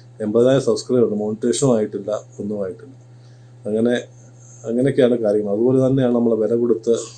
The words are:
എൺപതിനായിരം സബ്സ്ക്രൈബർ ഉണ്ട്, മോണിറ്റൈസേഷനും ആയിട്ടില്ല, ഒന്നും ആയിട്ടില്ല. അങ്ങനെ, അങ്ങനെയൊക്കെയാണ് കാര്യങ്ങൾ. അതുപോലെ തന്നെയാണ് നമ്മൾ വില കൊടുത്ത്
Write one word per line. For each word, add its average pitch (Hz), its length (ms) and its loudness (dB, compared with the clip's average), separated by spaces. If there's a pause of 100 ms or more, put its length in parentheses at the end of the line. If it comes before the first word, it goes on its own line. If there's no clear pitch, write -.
(240)
എൺപതിനായിരം 120 460 2
സബ്സ്ക്രൈബർ 113 380 2
ഉണ്ട്, 104 160 -2
മോണിറ്റൈസേഷനും 117 540 0
ആയിട്ടില്ല, 104 340 -4 (280)
ഒന്നും 104 260 -8
ആയിട്ടില്ല. - 280 -14 (720)
അങ്ങനെ, 113 300 0 (720)
അങ്ങനെയൊക്കെയാണ് 123 500 2
കാര്യങ്ങൾ. 104 360 0
അതുപോലെ 127 340 2
തന്നെയാണ് 131 320 0
നമ്മൾ 117 160 2
വില 107 200 0
കൊടുത്ത് 117 400 0 (220)